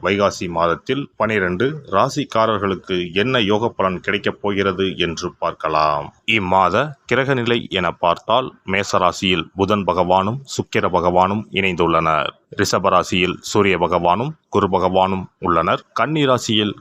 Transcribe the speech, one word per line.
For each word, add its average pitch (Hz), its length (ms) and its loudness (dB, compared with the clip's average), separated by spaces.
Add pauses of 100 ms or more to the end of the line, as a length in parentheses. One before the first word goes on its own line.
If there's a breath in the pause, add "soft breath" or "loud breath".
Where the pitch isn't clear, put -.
வைகாசி 98 420 0 (100)
மாதத்தில் 85 460 -2 (180)
பனிரெண்டு 104 460 0 (280)
ராசிக்காரர்களுக்கு 107 1040 0 (260)
என்ன 127 180 0 (100)
யோக 107 260 0
பலன் 92 300 0
கிடைக்கப் 101 360 -4
போகிறது 98 440 0 (200)
என்று 85 220 -6 (140)
பார்க்கலாம். 78 640 -2 (320)
இம்மாத 95 460 2 (280)
கிரகநிலை 123 460 0 (200)
என 85 140 0 (120)
பார்த்தால் 110 440 0 (240)
மேசராசியில் 92 760 0 (120)
புதன் 101 300 0
பகவானும் 92 500 0 (140)
சுக்கிர 101 420 -2
பகவானும் 90 480 2 (160)
இணைந்துள்ளனர். 82 720 0 (280)
ரிஷபராசியில் 92 800 0 (120)
சூரிய 98 340 2
பகவானும் 90 500 0 (200)
குரு 101 200 2
பகவானும் 92 500 2 (220)
உள்ளனர். 87 340 2 (180)
கன்னி 147 300 0
ராசியில் 107 520 0